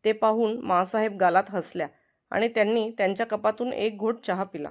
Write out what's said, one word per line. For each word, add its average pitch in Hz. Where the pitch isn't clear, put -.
ते 214
पाहून 220
मासाहेब 202
गालात 185
हसल्या 175
आणि 220
त्यांनी 226
त्यांच्या 196
कपातून 214
एक 214
घोट 226
चहा 190
पिला. 147